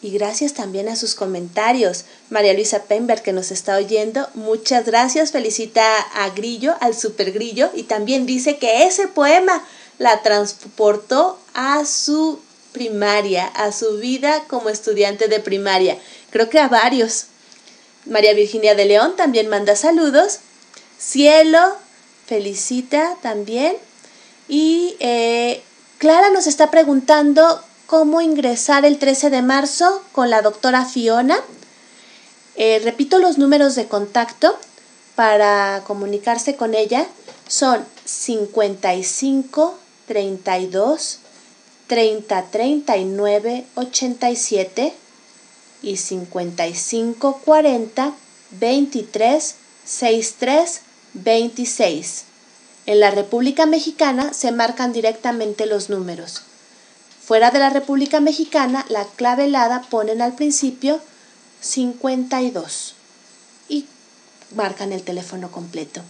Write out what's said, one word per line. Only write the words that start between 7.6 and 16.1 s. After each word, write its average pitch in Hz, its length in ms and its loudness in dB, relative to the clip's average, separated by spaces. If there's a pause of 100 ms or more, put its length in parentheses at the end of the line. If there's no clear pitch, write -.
y - 80 -8
también 233 420 -2
dice 254 320 -2
que 233 280 4
ese 370 220 0
poema 330 560 2 (360)
la 220 240 2
transportó 208 1120 0 (160)
a 277 320 -2
su 302 540 -2 (320)
primaria, 208 760 -2
a 208 260 -4
su 214 280 -4
vida 269 480 -2
como 233 220 -4
estudiante 208 580 -2
de 208 120 2
primaria. 190 600 0 (320)